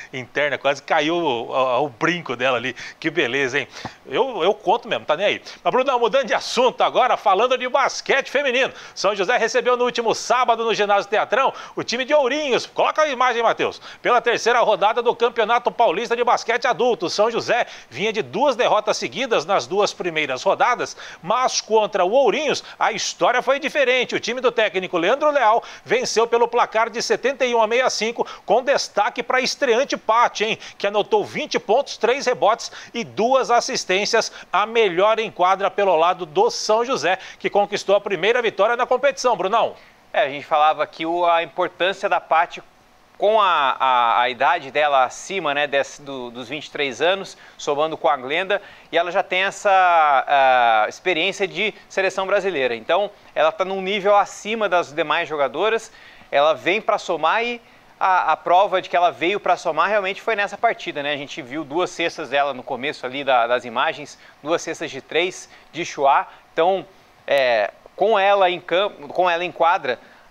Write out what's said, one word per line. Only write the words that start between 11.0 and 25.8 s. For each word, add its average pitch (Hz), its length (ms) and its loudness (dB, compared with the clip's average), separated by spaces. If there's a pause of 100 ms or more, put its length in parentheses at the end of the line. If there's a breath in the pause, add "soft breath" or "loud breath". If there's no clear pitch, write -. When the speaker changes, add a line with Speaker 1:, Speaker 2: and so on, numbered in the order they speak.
Speaker 1:
Teatrão 208 440 0 (240 loud breath)
o 165 60 -4
time 240 200 -4
de 247 100 -2
Ourinhos. 277 520 2
Coloca - 380 0
a 311 40 0
imagem, 247 340 0
Matheus. 151 380 0 (220 loud breath)
Pela 226 180 2
terceira 233 400 2
rodada 208 420 2
do 233 140 2
Campeonato 233 560 2
Paulista 226 420 2
de 240 120 0
Basquete 233 400 0
Adulto. 220 440 0
São 214 220 2
José 220 360 0 (220 loud breath)
vinha 180 220 -4
de 214 100 -4
duas 202 360 0
derrotas 208 400 2
seguidas 190 480 -2
nas 165 200 0
duas 185 280 0
primeiras 156 500 -4
rodadas, 190 540 0 (260 loud breath)
mas 233 380 -2
contra 208 420 0
o 180 80 0
Ourinhos 247 540 0 (120 loud breath)
a 196 140 0
história 220 500 0
foi 269 200 0
diferente. 254 520 0
O 185 60 0
time 247 220 -6
do 240 100 2
técnico 185 460 -2
Leandro 269 340 2
Leal 233 320 2 (220 loud breath)